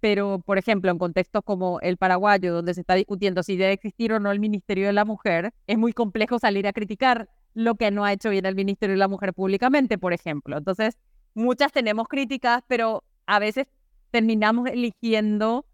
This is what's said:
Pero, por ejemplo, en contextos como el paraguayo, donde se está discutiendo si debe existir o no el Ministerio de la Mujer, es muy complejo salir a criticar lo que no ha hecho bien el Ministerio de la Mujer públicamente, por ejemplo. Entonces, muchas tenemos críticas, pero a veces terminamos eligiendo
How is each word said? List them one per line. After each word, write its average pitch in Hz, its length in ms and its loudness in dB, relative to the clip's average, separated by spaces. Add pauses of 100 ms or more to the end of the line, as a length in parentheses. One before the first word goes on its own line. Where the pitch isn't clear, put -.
Pero, 202 400 0
por 196 160 0
ejemplo, 190 340 2
en 175 60 2
contextos 185 480 -2
como 185 360 -2
el 180 180 0
paraguayo, 185 560 2
donde 170 180 -2
se 175 80 -4
está 185 140 0
discutiendo 190 480 0
si 185 160 -2
debe 190 160 4
existir 220 400 -4
o 220 60 2
no 202 120 0
el 202 80 0
Ministerio 202 460 -2
de 202 80 2
la 208 100 4
Mujer, 208 480 -2 (140)
es 220 100 0
muy 220 160 2
complejo 233 460 -2
salir 202 280 0
a 202 60 -2
criticar 226 560 0 (240)
lo 226 220 0
que 214 160 0
no 202 160 0
ha 202 80 2
hecho 202 160 -4
bien 190 160 0
el 190 80 -2
Ministerio 196 400 -2
de 190 60 2
la 196 80 2
Mujer 190 260 -4
públicamente, 220 640 0
por 180 160 -2
ejemplo. 147 420 -6
Entonces, 190 400 -2 (380)
muchas 247 380 0
tenemos 226 360 -2
críticas, 254 580 -2
pero 226 380 -2 (220)
a 208 120 2
veces 214 280 -2 (440)
terminamos 226 600 2
eligiendo 220 1040 -2